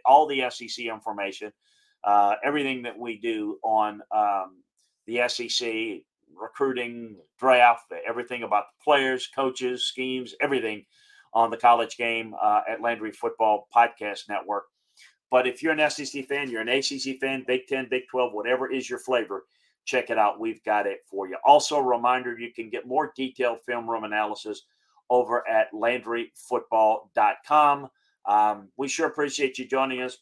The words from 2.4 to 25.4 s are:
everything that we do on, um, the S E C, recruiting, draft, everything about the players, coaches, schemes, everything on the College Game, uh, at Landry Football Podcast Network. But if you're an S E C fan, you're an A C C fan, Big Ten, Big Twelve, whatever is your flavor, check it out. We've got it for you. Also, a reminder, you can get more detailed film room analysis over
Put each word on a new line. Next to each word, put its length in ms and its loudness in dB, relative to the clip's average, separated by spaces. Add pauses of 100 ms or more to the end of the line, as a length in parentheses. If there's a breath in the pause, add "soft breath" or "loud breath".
everything 400 -2
that 160 -10
we 180 -8
do 460 -4
on, 380 0 (120)
um, 480 0 (460)
the 140 -2
S 180 -2
E 100 -8
C, 560 -4 (300)
recruiting, 800 -6 (220)
draft, 520 6 (160)
everything 360 -6
about 240 0
the 160 -20
players, 440 2
coaches, 580 -4
schemes, 540 -6
everything 460 -2 (480 soft breath)
on 160 4
the 80 -6
College 400 4
Game, 420 -4
uh, 300 4
at 120 -6
Landry 300 -4
Football 640 -2
Podcast 540 0
Network. 360 -4 (680 soft breath)
But 160 4
if 160 -6
you're 100 2
an 60 -2
S 200 2
E 60 -8
C 160 -10
fan, 280 -4
you're 120 -6
an 80 -4
A 120 2
C 180 -4
C 180 -8
fan, 300 -4
Big 200 0
Ten, 220 -4
Big 220 -2
Twelve, 220 -2
whatever 380 -2
is 180 -6
your 100 -8
flavor, 460 -4 (400)
check 240 -2
it 80 0
out. 220 2
We've 240 -6
got 220 0
it 140 -4 (100)
for 180 -8
you. 180 -10
Also, 320 6
a 60 2
reminder, 540 0
you 160 -10
can 160 -12
get 160 -8
more 300 -2
detailed 500 -4
film 240 -6
room 140 -4
analysis 600 -4 (460)
over 380 2